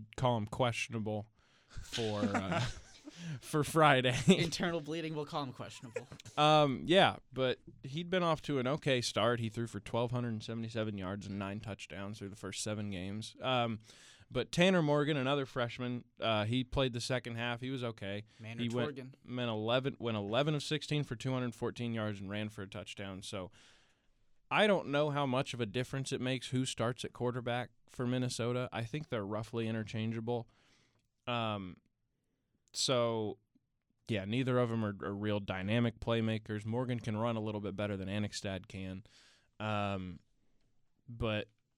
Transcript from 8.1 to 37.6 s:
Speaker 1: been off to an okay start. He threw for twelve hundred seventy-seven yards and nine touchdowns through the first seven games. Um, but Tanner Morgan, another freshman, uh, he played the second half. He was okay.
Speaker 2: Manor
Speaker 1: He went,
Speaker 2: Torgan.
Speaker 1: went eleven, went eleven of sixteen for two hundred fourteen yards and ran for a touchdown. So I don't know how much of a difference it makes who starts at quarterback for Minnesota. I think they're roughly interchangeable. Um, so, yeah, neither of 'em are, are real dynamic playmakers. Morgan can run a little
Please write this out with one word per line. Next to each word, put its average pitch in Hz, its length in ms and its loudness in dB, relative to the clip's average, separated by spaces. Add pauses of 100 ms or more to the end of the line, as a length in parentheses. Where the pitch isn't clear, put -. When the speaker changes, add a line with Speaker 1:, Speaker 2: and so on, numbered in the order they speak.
Speaker 1:
been 185 120 2
off 160 200 2
to 143 180 0
an 123 80 0
okay 139 320 2
start. 117 400 2
He 113 80 -2
threw 117 180 -4
for 101 140 -8
twelve 117 320 -2
hundred 120 320 -2
seventy-seven 113 520 -2
yards 98 300 -4
and 98 100 -6
nine 101 220 -4
touchdowns 98 600 -8
through 101 100 -10
the 98 80 -12
first - 260 -8
seven 107 300 -2
games. 98 500 -6
Um, 120 380 2 (500)
but 127 220 -2
Tanner 180 300 6
Morgan, 147 340 4
another 135 300 2
freshman, 123 580 -4 (160)
uh, 107 240 2
he 123 180 2
played 131 300 2
the 117 80 -4
second 120 360 -2
half. 120 260 -2
He 131 80 -6
was 131 120 -4
okay. 107 420 -4 (160)
Speaker 2:
Manor 113 220 -8
Speaker 1:
He 120 60 0
went, 120 280 0
Speaker 2:
Torgan. 131 120 -12 (180)
Speaker 1:
went 123 220 -2
eleven, 117 500 2
went 113 200 0
eleven 120 360 2
of 143 80 -2
sixteen 151 400 -2
for 127 140 -4
two 131 160 -4
hundred 123 220 -2
fourteen 120 400 -4
yards 107 260 -2
and 95 80 -8
ran 107 220 -4
for 107 120 -12
a 95 60 -8
touchdown. 98 540 -10
So 92 280 -6 (1000)
I 180 160 6
don't 175 220 4
know 147 220 4
how 143 140 2
much 131 300 2
of 120 80 -6
a 117 40 2
difference 127 460 -2
it 123 80 -2
makes 127 280 -2
who 127 180 2
starts - 400 -2
at - 80 -10
quarterback 120 560 -2 (200)
for 123 160 -4
Minnesota. 123 680 0
I 113 100 -4
think 151 260 -6
they're 107 160 -2
roughly 110 420 -2
interchangeable. 113 800 -2 (800)
Um, 107 500 -2 (960)
so, 117 640 2 (720)
yeah, 101 160 0
neither 123 340 2
of 120 120 4
'em 113 140 0
are, 101 180 0
are 95 120 -4
real 104 260 0
dynamic 104 600 0
playmakers. 110 640 0
Morgan 120 360 -2
can 110 160 -2
run 113 200 0
a 110 40 -2
little 107 200 -2